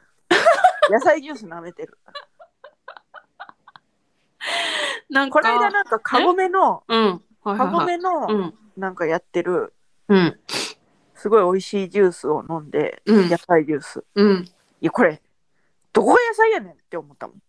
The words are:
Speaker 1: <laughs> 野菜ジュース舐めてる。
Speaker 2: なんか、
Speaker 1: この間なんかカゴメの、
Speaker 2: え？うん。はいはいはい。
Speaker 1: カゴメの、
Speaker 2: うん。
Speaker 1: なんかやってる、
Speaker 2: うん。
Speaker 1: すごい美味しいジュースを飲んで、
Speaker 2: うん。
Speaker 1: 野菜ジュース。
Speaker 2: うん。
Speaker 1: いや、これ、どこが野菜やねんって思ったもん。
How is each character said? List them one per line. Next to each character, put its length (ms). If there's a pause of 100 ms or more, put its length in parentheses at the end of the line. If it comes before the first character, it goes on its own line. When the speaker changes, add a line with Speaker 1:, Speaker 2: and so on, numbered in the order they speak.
(300)
Speaker 1:
<laughs> 640
野 100
菜 220
ジ 60
ュ 40
ー 40
ス 100
舐 140
め 120
て 100
る。 140 (3000)
Speaker 2:
な 160
ん 40
か、 120
Speaker 1:
こ 60
の 60
間 180
な 100
ん 40
か 140
カ 220
ゴ 120
メ 160
の、 400
Speaker 2:
え？ 60
う 20
ん。 60
は 40
い 40
は 440
い 40
は 60
い。 20
Speaker 1:
カ 120
ゴ 60
メ 120
の、 300
Speaker 2:
う 60
ん。 200 (240)
Speaker 1:
な 140
ん 40
か 100
や 120
っ 40
て 200
る、 320 (340)
Speaker 2:
う 80
ん。 240 (760)
Speaker 1:
す 140
ご 100
い 40
美 140
味 40
し 240
い 40
ジ 120
ュ 80
ー 20
ス 180
を 200
飲 100
ん 100
で、 360
Speaker 2:
う 200
ん。 40
Speaker 1:
野 80
菜 280
ジ 80
ュ 40
ー 40
ス。 240 (100)
Speaker 2:
う 80
ん。 220 (360)
Speaker 1:
い 40
や、 60
こ 120
れ、 180 (760)
ど 60
こ 100
が 40 (120)
野 60
菜 160
や 80
ね 100
ん 40
っ 20 (140)
て 60
思 180
っ 40
た 100
も 60
ん。 40 (100)